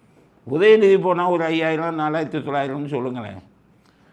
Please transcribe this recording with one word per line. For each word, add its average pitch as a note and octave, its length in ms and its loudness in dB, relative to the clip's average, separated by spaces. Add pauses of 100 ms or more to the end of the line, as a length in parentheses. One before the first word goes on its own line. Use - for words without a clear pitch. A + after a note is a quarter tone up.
(520)
உதயநிதி G3 500 6
போனா F3 280 0
ஒரு E3+ 140 0
ஐயாயிரம், D#3+ 560 -2
நாலாயிரத்தி D3+ 480 -4
தொள்ளாயிரம்னு C#3 380 -4
சொல்லுங்களேன். B2 520 -8 (760)